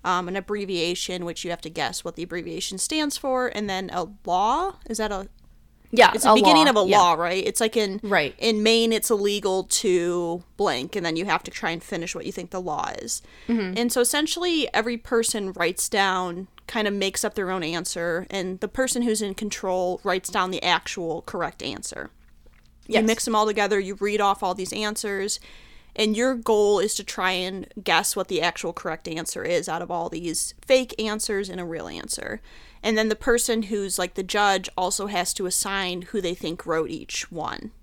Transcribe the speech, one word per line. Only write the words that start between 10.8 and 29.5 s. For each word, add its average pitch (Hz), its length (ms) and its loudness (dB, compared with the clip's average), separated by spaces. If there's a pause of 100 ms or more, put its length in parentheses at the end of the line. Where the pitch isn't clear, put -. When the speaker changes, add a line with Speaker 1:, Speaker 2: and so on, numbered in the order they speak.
Speaker 1:
and 175 100 -2
then 165 100 -2
you 175 100 -2
have 170 180 0
to 170 60 -10
try 175 200 -4
and 170 120 -6
finish 170 320 -8
what - 120 -8
you 202 60 -8
think 175 180 -10
the 185 100 -6
law 156 300 -4 (100)
is. - 220 -8 (260)
Speaker 2:
Mm-hmm. 208 300 0
Speaker 1:
And 240 140 0
so 254 80 2
essentially, 311 760 2
every 226 220 0
person 226 560 0
writes 180 360 -2
down, 185 600 0 (180)
kind 214 220 -2
of 202 60 0
makes 196 300 0
up 208 100 -2
their 190 160 -2
own 185 120 -2
answer, 170 680 -4
and 185 300 -4
the 202 80 -4
person 254 340 0
who's 220 200 2
in 196 120 -4
control 185 680 -2
writes 185 240 0
down 185 220 0
the 180 120 -4
actual 170 600 -2
correct 165 400 -6
answer. - 480 -10 (800)
You 220 60 -2
Speaker 2:
Yes. 220 120 4
Speaker 1:
mix 220 180 2
them 226 120 -2
all 214 100 4
together, 208 340 0
you 196 140 -8
read 208 260 0
off 202 220 2
all 185 120 0
these 190 180 -6
answers, 214 680 -4 (560)
and 214 220 2
your 254 180 4
goal 208 460 4
is 208 160 0
to 202 80 -6
try 185 260 -2
and 185 380 -4 (140)
guess - 340 2
what 185 120 -2
the 165 140 0
actual 170 300 -2
correct - 360 -8
answer 165 360 -6
is 175 240 0